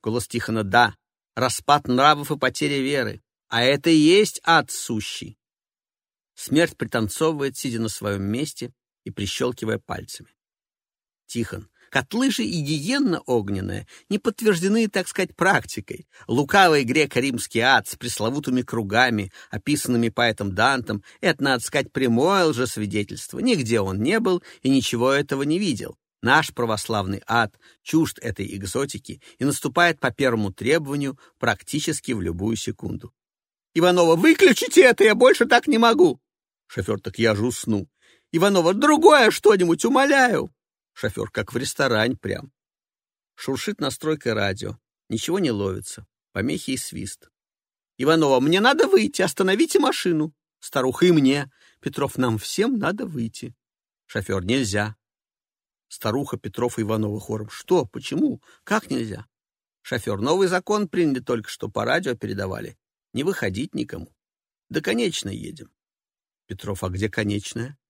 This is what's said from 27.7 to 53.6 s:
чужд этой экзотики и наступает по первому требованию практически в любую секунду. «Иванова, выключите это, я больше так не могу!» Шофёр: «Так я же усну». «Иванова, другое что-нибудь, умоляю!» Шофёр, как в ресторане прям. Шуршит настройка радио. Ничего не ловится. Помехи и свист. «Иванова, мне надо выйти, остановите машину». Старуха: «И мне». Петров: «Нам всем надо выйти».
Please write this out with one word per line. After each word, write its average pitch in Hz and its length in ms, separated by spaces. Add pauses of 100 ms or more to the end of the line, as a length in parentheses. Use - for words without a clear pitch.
чужд - 380
этой 101 360
экзотики 104 680 (160)
и 123 80
наступает 165 540
по 127 120
первому 113 400
требованию 139 680 (200)
практически - 760
в 107 100
любую 90 360
секунду. - 560 (600)
«Иванова, 170 420
выключите 320 640
это, 254 220
я 220 120
больше 240 300
так 240 220
не 294 100
могу!» 226 420 (480)
Шофёр: 104 320
«Так - 200
я 113 160
же 107 100
усну». 110 420 (440)
«Иванова, 180 420
другое 277 580
что-нибудь, 180 540
умоляю!» 254 680 (400)
Шофёр, 104 380
как 107 220
в - 40
ресторане 120 600
прям. - 340 (840)
Шуршит 135 440
настройка 147 540
радио. 101 440 (300)
Ничего 160 320
не 156 120
ловится. 101 540 (280)
Помехи 131 380
и 127 60
свист. - 520 (680)
«Иванова, 139 440
мне 165 180
надо 269 280
выйти, 294 340
остановите 196 580
машину». 165 540 (260)
Старуха: 131 460
«И 180 60
мне». 139 380 (300)
Петров: 143 380
«Нам 120 200
всем 226 400
надо 196 280
выйти». 123 500 (520)